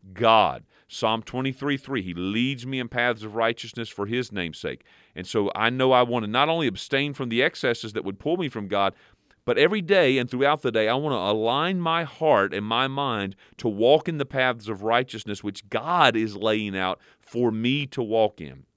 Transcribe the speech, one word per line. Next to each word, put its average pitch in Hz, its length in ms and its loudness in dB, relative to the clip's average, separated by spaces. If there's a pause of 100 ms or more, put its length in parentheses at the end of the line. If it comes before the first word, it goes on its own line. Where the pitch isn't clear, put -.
(120)
God." 101 520 4 (220)
Psalm 113 360 -2
twenty-three 131 560 -4
three, 135 240 -6
"He 92 120 -8
leads 117 520 -4
me 131 120 -6
in 120 100 -6
paths 120 340 -2
of 107 120 -12
righteousness 113 540 -4
for 101 180 -6
his 120 240 -4
name's 87 280 -6
sake." - 260 -8 (300)
And 90 120 -10
so 104 280 0
I 110 160 2
know 131 200 2
I 127 120 8
wanna 120 260 0
not 131 200 2
only 165 180 0
abstain 135 460 -2
from 131 160 -6
the 117 140 0
excesses 120 520 -2
that 110 100 -4
would 95 160 -8
pull 165 160 0
me 175 120 -4
from 104 200 -8
God, 98 260 0 (500)
but 123 140 0
every 180 240 4
day 156 360 4
and 123 120 -2
throughout 139 320 2
the 127 80 0
day, 107 180 2
I 117 60 2
wanna 139 220 -2
align 113 640 0
my 165 240 0
heart 135 500 2
and 104 100 -4
my 117 220 0
mind 120 500 -4 (200)
to 120 120 -4
walk 120 400 4
in 160 100 -6
the 139 80 -4
paths 127 420 -2
of 98 140 -6
righteousness 113 600 -2
which 101 260 -8
God 135 460 2
is 110 220 -2
laying 104 400 0
out 92 240 -2 (180)
for 120 320 -2
me 127 380 -2
to 131 140 -6
walk 110 380 0
in. 67 240 -14 (120)